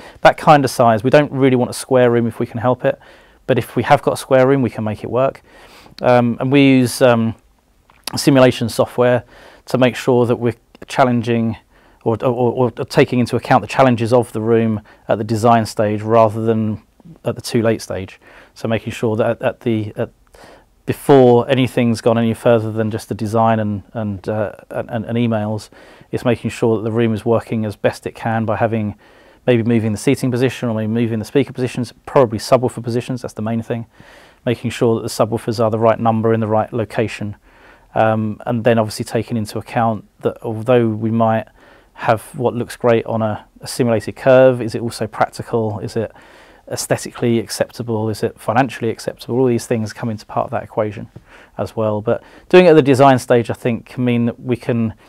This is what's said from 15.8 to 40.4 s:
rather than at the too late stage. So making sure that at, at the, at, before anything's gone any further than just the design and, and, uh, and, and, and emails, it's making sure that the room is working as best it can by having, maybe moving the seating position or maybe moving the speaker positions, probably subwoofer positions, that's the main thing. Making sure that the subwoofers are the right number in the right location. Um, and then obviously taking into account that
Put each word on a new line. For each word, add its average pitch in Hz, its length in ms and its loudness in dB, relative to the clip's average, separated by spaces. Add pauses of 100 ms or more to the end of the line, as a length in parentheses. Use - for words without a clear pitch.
rather 110 440 2
than 110 380 -2 (420)
at 117 100 -4
the - 80 -14
too 117 200 -2
late 110 200 0
stage. 95 380 -12 (340)
So - 140 -8
making 113 240 -4
sure 110 240 -2
that 113 140 0
at, - 120 -6
at 127 180 -4
the, 110 360 -4
at, 113 140 -6 (760)
before 123 640 6
anything's 123 520 0
gone 117 160 2
any 113 160 0
further 113 360 2
than 110 200 -2
just 107 180 -8
the 110 60 -6
design 110 440 0
and, 104 240 -4 (120)
and, 104 340 -8
uh, 107 240 -4 (180)
and, - 200 -8
and, 113 160 -6
and 117 100 -6
emails, 110 540 -2 (420)
it's 113 140 -6
making 117 240 -2
sure 113 260 0
that 98 60 -6
the 113 100 -4
room 113 220 0
is 101 100 -6
working 113 400 -2
as 104 100 -6
best - 320 -4
it - 80 -8
can 113 300 -4
by 107 120 -2
having, 107 380 -2 (520)
maybe 120 160 2
moving 113 300 0
the 101 60 -4
seating 131 320 -2
position 120 380 -2
or 110 60 -4
maybe 110 180 -4
moving 117 260 -2
the 104 60 -6
speaker - 300 -2
positions, 123 380 -6 (120)
probably 117 340 2
subwoofer 120 440 -2
positions, 120 400 -6
that's - 120 -12
the 107 80 -10
main 113 200 -4
thing. 117 240 -8 (580)
Making 120 260 -2
sure 113 260 0
that 110 60 -6
the 117 60 -8
subwoofers 117 500 -4
are 113 120 0
the 110 80 -2
right 113 200 4
number 113 360 0
in 113 60 0
the 110 60 -2
right 107 240 -2
location. 107 680 -6 (580)
Um, 110 500 0
and 117 200 -4
then 117 140 4
obviously 110 260 -4
taking 117 340 -6
into 107 200 -8
account 113 460 -4 (160)
that - 220 -4